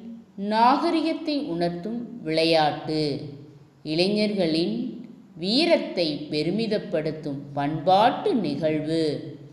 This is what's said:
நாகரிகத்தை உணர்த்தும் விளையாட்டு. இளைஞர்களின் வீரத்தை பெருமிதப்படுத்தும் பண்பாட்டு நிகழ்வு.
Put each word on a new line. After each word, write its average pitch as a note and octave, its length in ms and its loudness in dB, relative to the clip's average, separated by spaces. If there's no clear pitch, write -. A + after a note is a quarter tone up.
நாகரிகத்தை D4 880 2
உணர்த்தும் E3+ 520 -2
விளையாட்டு. D#3 760 2
இளைஞர்களின் F#3+ 920 2
வீரத்தை A3 680 2
பெருமிதப்படுத்தும் D#3 1120 -2
பண்பாட்டு F3+ 840 2
நிகழ்வு. D#3 680 0